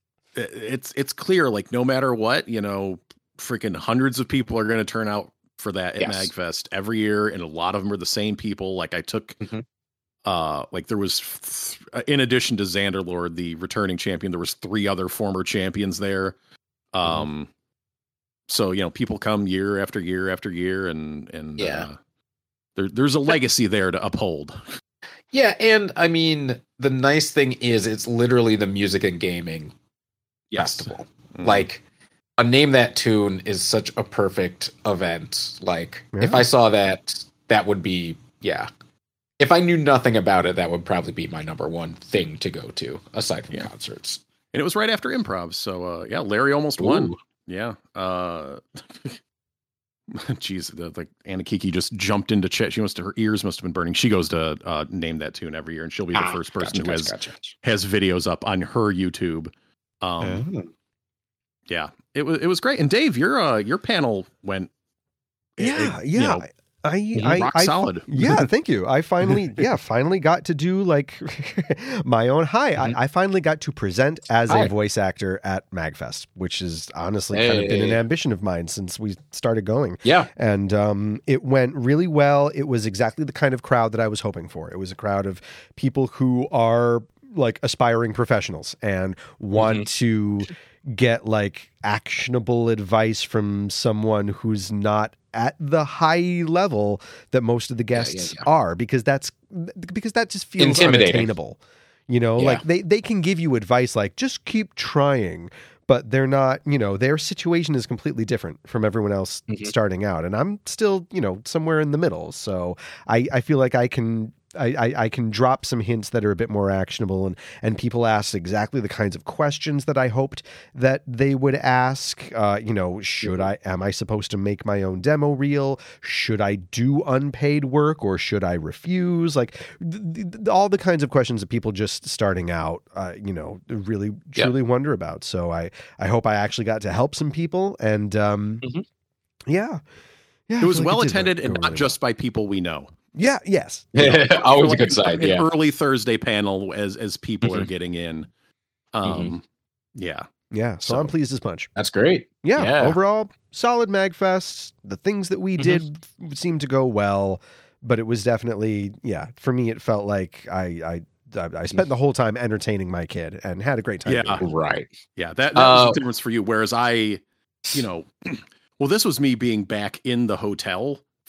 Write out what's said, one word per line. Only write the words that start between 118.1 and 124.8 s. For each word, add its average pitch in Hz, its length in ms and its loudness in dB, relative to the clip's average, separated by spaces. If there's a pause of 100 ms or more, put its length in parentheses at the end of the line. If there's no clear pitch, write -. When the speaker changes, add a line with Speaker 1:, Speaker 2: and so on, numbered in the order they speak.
Speaker 3:
exactly 104 480 -2
the 101 80 -4
kinds 101 260 -2
of - 100 -16
questions 147 600 -2
that 147 100 -2
I 131 120 2
hoped 131 340 -2 (320)
that 131 320 2
they 135 300 2
would 135 180 2
ask. 127 800 0
Uh, 104 260 2
you 110 140 -2
know, 92 260 -2
should 92 400 -4
Speaker 2:
Mm-hmm. 98 280 -2
Speaker 3:
I, 95 40 -2
am 92 120 -2
I 98 80 0
supposed 104 400 -4
to 104 60 -2
make 101 280 -2
my 101 160 0